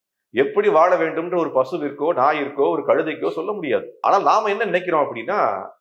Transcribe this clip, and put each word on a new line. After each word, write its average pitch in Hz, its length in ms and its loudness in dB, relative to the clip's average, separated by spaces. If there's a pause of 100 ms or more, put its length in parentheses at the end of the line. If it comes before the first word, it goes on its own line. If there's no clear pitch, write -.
(300)
எப்படி 143 380 2
வாழ 175 280 6
வேண்டும்ன்ற 165 420 -2
ஒரு 156 120 -2
பசுவிற்கோ, 147 680 -2
நாயிற்கோ, 143 500 0
ஒரு 156 180 -2
கழுதைக்கோ 139 420 0
சொல்ல 175 240 -6
முடியாது. 147 480 -4
ஆனால் 180 220 2
நாம 196 260 2
என்ன 208 160 -2
நினைக்கிறோம் 175 380 0
அப்படின்னா, 120 640 -2 (120)